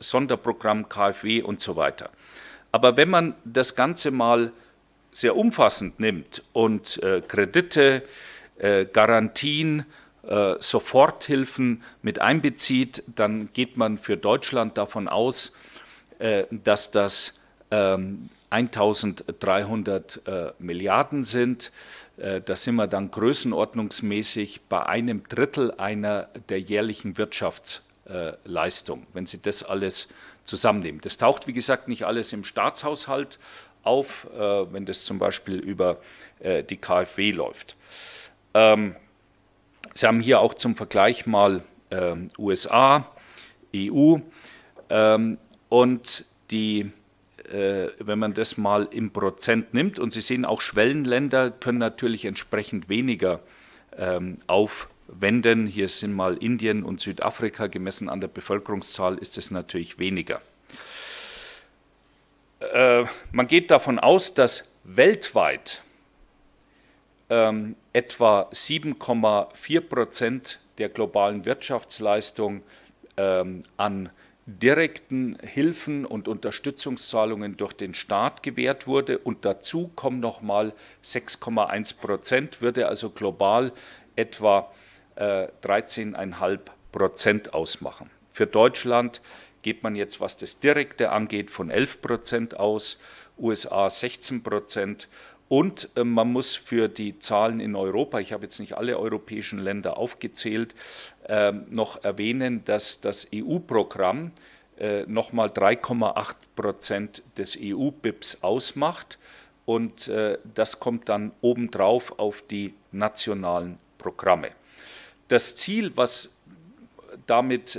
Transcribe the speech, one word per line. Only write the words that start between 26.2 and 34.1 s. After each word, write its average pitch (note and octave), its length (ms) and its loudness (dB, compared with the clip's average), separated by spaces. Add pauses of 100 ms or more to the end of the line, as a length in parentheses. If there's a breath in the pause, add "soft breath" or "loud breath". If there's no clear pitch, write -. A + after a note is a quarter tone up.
der G2 120 -2
jährlichen G#2 580 -4
Wirtschafts-, - 640 -4 (220)
äh, F2 280 -8 (120)
Leistung, E2+ 720 -4
wenn F2+ 120 -8
Sie F2+ 140 -8
das - 220 -2
alles F#2+ 460 -4 (360 loud breath)
zusammennehmen. F2 560 0
Das - 160 -6
taucht, - 300 2
wie C3+ 60 -8
gesagt, B2 360 -2
nicht A2+ 160 -6
alles A2 280 -2
im G#2 120 -10
Staatshaushalt C#3 920 -4 (460 loud breath)
auf, C3+ 500 0